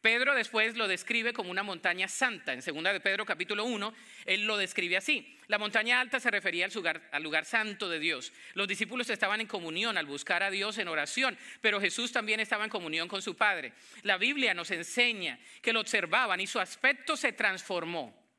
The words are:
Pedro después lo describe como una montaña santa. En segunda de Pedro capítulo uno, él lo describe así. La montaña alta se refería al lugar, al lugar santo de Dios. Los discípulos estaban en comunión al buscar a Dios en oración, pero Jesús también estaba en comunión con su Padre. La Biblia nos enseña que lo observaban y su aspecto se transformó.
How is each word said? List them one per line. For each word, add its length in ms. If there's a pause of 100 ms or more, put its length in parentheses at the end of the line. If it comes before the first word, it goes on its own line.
Pedro 320
después 420
lo 120
describe 460
como 180
una 100
montaña 460
santa. 440
En 120
segunda 280
de 80
Pedro 240
capítulo 400
uno, 300 (320)
él 220
lo 100
describe 400
así. 480
La 140
montaña 420
alta 180
se 120
refería 340
al 80
lugar, 380
al 100
lugar 240
santo 440
de 100
Dios. 340 (220)
Los 120
discípulos 440
estaban 280
en 60
comunión 540
al 80
buscar 340
a 80
Dios 300
en 80
oración, 500 (240)
pero 180
Jesús 320
también 280
estaba 240
en 80
comunión 360
con 140
su 160
Padre. 360 (280)
La 160
Biblia 380
nos 160
enseña 680 (240)
que 120
lo 60
observaban 640
y 60
su 120
aspecto 560
se 180
transformó. 880 (200)